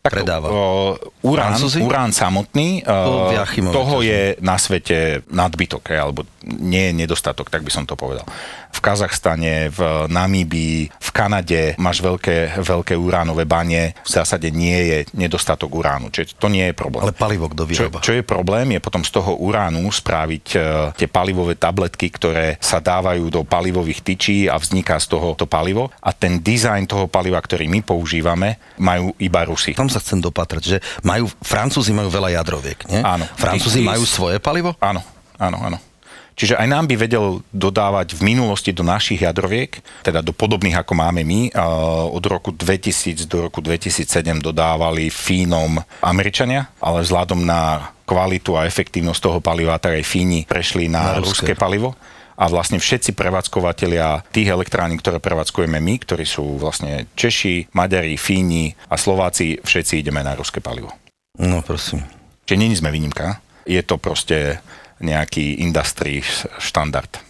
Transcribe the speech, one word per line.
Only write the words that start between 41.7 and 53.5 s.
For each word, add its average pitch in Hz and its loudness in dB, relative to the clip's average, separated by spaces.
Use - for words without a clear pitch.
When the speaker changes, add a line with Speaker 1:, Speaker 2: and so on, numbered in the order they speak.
Speaker 1:
od 87 -4
roku 101 -2
dvetisíc 85 -2
do 85 -2
roku 85 -6
dvetisícsedem 82 0
dodávali 80 0
Fínom 85 2
Američania, 104 0
ale 85 0
vzhľadom 87 2
na 82 2
kvalitu 92 0
a 80 2
efektívnosť 85 -2
toho 87 2
paliva, 82 0
tak 80 -2
aj 80 -4
Fíni 90 2
prešli 85 0
na 80 2
Speaker 2:
Na - 0
ruské. 95 0
Speaker 1:
ruské - 0
palivo. 104 0
A 92 0
vlastne 85 0
všetci - 0
prevádzkovatelia 87 0